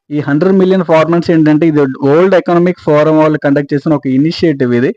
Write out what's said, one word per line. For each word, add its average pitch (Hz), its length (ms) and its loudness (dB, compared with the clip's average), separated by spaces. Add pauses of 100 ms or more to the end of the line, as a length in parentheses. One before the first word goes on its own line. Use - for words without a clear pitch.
(100)
ఈ 147 100 -6
హండ్రెడ్ 151 340 0
మిలియన్ 185 300 2
ఫార్మర్స్ 160 460 0
ఏంటంటే 156 360 2
ఇది 151 140 0
వరల్డ్ 143 540 0
ఎకనామిక్ 175 460 0
ఫోరం 156 380 0
వాళ్ళు 156 260 0
కండక్ట్ 143 300 -2
చేసిన 151 200 -2
ఒక 143 120 -4
ఇనిషియేటివ్ 139 680 0
ఇది. 131 220 -2